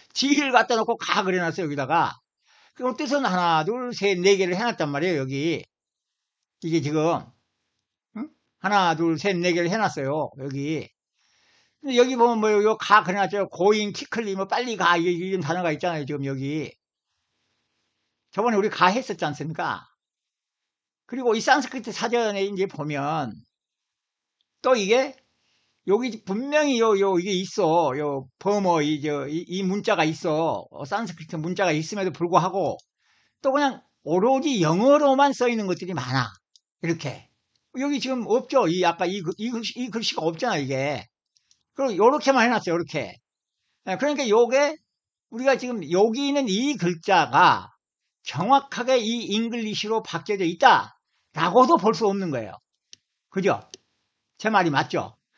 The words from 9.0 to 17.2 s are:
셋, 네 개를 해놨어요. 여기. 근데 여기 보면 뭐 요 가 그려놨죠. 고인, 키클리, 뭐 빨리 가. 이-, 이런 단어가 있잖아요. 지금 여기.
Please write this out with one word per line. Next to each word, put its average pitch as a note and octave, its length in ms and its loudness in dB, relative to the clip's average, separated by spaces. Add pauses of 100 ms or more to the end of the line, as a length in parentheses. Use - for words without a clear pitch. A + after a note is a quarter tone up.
셋, G3 180 -2
네 F3 160 0
개를 E3+ 180 0
해놨어요. D#3 680 -2
여기. C#3 500 -6 (920)
근데 C4 160 -2
여기 B3+ 200 4
보면 A#3 240 4
뭐 G#3+ 120 2
요 G#3+ 260 4
가 G#3 260 4
그려놨죠. F#3+ 460 -2
고인, G#3 420 2
키클리, G#3+ 440 -8
뭐 G3 100 -4
빨리 A3+ 300 -4
가. F3 200 4
이-, E3+ 80 0
이런 F3+ 360 -2
단어가 E3 320 -2
있잖아요. D#3 340 -4
지금 C#3 180 -6
여기. C#3 480 -6 (1600)